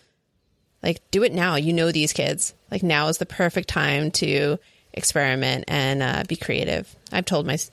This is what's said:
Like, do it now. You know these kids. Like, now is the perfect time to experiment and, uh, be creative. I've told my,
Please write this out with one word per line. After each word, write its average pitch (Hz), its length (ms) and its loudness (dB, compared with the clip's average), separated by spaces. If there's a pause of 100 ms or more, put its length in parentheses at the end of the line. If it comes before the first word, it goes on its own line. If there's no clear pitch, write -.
(840)
Like, 170 180 -2 (100)
do 196 120 2
it 240 100 2
now. 175 220 0
You 151 180 2
know 165 200 2
these 151 200 2
kids. 147 400 -2 (180)
Like, 190 120 -4
now 156 260 2
is 165 100 0
the 180 80 -4
perfect 175 420 -2
time 147 440 0
to 147 460 0 (340)
experiment 131 760 0
and, 139 360 0
uh, 127 260 0
be - 80 -4
creative. - 580 -2 (160)
I've 180 140 -2
told 147 220 0
my, 143 120 -2 (140)